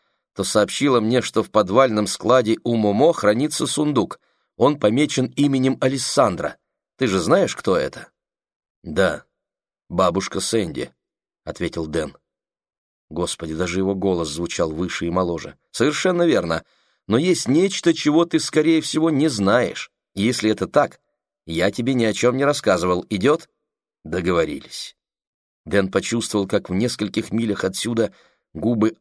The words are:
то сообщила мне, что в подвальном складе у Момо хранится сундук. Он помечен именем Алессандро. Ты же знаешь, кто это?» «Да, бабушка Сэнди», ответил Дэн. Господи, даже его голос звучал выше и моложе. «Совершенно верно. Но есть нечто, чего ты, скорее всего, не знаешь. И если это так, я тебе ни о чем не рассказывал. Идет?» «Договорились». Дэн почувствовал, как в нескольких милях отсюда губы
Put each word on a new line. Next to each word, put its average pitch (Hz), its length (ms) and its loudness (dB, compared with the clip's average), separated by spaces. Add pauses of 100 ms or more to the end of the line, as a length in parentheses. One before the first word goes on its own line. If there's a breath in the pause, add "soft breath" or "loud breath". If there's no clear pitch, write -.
(360)
то 98 80 -4
сообщила 117 560 2
мне, 113 220 0
что - 220 -2
в - 60 -8
подвальном 107 580 2
складе 113 580 2
у 120 100 0
Момо 110 380 4
хранится 123 540 0
сундук. 143 520 0 (380)
Он 143 220 4
помечен 131 460 2 (100)
именем 135 460 2
Алессандро. 120 760 0 (400)
Ты 107 100 0
же 95 120 2
знаешь, 135 360 2
кто 92 200 0
это?» 71 340 -4 (760)
«Да, 80 420 0 (640)
бабушка 90 500 0
Сэнди», 80 540 -4 (500)
ответил 82 440 -8
Дэн. 78 280 -6 (920)
Господи, 80 440 -6
даже 87 260 -4
его 98 160 0
голос 90 340 -2
звучал 82 420 -4
выше 87 360 -6
и - 20 -2
моложе. 85 480 -4 (140)
«Совершенно 170 540 0
верно. 85 380 0 (440)
Но 104 100 2
есть 165 300 0
нечто, 170 460 2
чего 156 320 2
ты, 165 140 0
скорее 160 420 2
всего, 156 280 0
не 156 180 2
знаешь. 104 640 0 (240)
И 98 80 -2
если 110 260 0
это 98 180 -2
так, - 320 0 (460)
я 82 240 0
тебе 120 240 -2
ни 123 100 2
о 107 100 2
чем 123 240 0
не 139 80 0
рассказывал. 90 640 0
Идет?» 127 400 0 (540)
«Договорились». 82 920 -4 (680)
Дэн 98 260 0
почувствовал, 104 560 -2
как 98 220 -2
в 90 40 -4
нескольких 107 580 -2
милях 107 320 -2
отсюда 110 500 -2 (400 soft breath)
губы 110 480 0